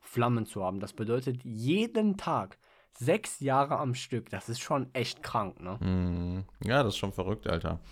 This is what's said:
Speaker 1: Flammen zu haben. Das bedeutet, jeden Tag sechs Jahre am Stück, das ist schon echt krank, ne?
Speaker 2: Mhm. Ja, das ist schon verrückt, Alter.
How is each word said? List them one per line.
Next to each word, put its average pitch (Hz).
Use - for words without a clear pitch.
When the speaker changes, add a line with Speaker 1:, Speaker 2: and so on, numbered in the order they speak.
Speaker 1:
Flammen 120
zu -
haben. 92
Das 101
bedeutet, 127
jeden 196
Tag 113
sechs 170
Jahre 139
am 127
Stück, -
das 98
ist 117
schon 135
echt -
krank, 101
ne? 92
Speaker 2:
Mhm. 90
Ja, 131
das 107
ist -
schon 98
verrückt, 98
Alter. 82